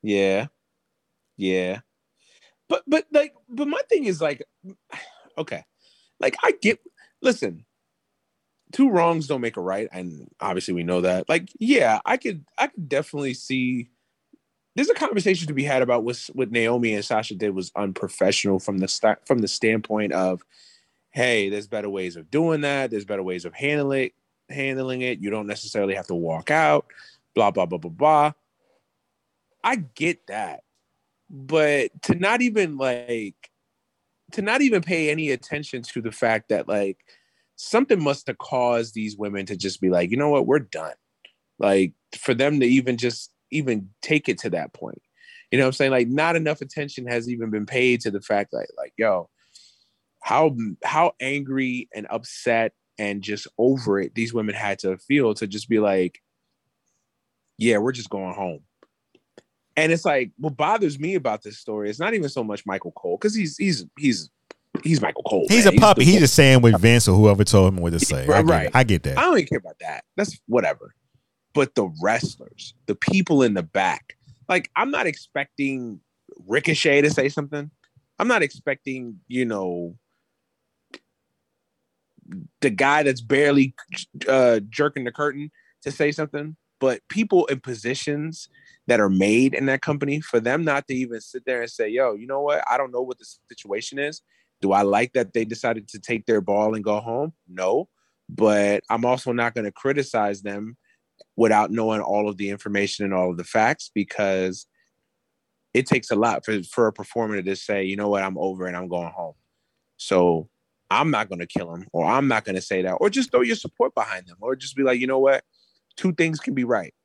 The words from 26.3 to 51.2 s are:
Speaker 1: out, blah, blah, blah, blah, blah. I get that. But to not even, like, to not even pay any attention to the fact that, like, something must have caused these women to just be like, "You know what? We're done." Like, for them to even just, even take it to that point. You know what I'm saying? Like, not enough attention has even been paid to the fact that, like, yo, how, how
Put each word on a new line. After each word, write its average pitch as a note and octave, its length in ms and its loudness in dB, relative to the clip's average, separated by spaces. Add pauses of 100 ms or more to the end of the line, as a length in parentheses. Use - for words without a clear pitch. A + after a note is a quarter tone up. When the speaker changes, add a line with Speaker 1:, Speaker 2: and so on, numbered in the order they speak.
Speaker 1:
out, D3+ 360 2 (480)
blah, G#2 180 2
blah, F2+ 140 0
blah, E2+ 120 -6
blah, E2 120 -12
blah. D3 420 4 (1300)
I B3 120 0
get D#3+ 520 -6
that. F#2+ 320 -8 (680)
But C#3+ 600 0 (140)
to F3 120 2
not G#3 260 0
even, G#3 360 0
like, A#2+ 560 -4 (960)
to G#3+ 100 -6
not A#3 200 2
even A3+ 200 2
pay D#3+ 280 -2
any D#3 200 -2
attention C3 520 -6
to A#2+ 200 -10
the A2+ 100 -6
fact A2 380 -2
that, G2+ 180 0
like, G2+ 300 -2 (580)
something A3+ 460 0
must C#3 260 -2
have A#2 100 -8
caused A#2+ 560 -2
these G#2+ 220 -8
women G2+ 300 -6
to G2+ 100 -8
just F#2+ 240 -8
be F#2+ 100 2
like, F2 200 2
"You A2+ 80 0
know D3 120 2
what? C#3+ 160 2
We're D3 140 4
done." D#2+ 340 -12 (640)
Like, G2 360 2 (240)
for - 160 -2
them C#3 260 2
to B2+ 60 4
even B2 320 2
just, A#2+ 340 -6 (200)
even A#2+ 380 -4 (120)
take D#3 260 0
it B2 120 -2
to A2 100 -8
that E2+ 240 -6
point. - 280 -16 (500)
You A#2+ 60 2
know C3+ 60 4
what C3 40 4
I'm C3 60 0
saying? C3+ 180 0
Like, B2 160 2
not D#3 280 0
enough D#3 260 -2
attention C#3 460 -10
has A#2+ 220 -4
even A#2 200 -6
been G#2 160 -4
paid B2 360 2
to A2 100 -2
the G2 100 -4
fact G2+ 300 -2
that, A1+ 160 -6 (100)
like, C2 200 -12
yo, F#2+ 320 0 (920)
how, C#3+ 340 2 (280)
how D#3+ 360 0